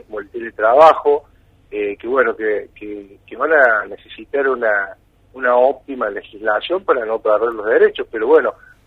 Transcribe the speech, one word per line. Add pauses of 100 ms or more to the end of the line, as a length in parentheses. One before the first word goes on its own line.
como
el
teletrabajo, (440)
eh,
que
bueno,
que,
que, (100)
que
van
a
necesitar
una, (380)
una
óptima
legislación
para
no
perder
los
derechos,
pero
bueno, (340)